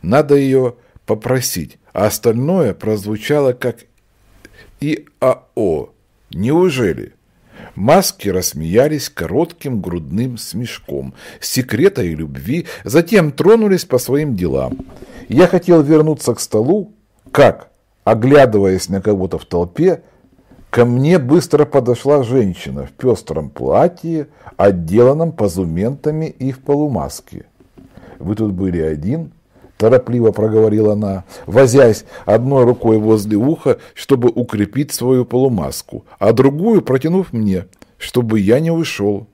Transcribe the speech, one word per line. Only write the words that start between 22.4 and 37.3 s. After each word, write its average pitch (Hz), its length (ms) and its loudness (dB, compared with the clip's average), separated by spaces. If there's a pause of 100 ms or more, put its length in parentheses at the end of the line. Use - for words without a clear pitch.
в - 60 -18
пестром 78 580 -4
платье, 151 800 -2 (300)
отделанном 110 720 2
позументами 107 960 -4
и 135 260 -8
в 127 80 -12
полумаске. 143 840 -4 (760)
"Вы 101 160 -6
тут 107 160 -2
были 90 300 -4
один?" 85 500 -6 (460)
торопливо 117 560 2
проговорила 107 580 2
она, 101 320 -4 (220)
возясь 120 580 4 (220)
одной 123 400 2
рукой 117 320 2
возле 107 400 0
уха, 135 400 0 (160)
чтобы 123 340 0
укрепить 123 640 -4
свою 127 320 0
полумаску, 120 800 -4 (160)
а 107 140 2
другую 151 480 2
протянув 160 500 -2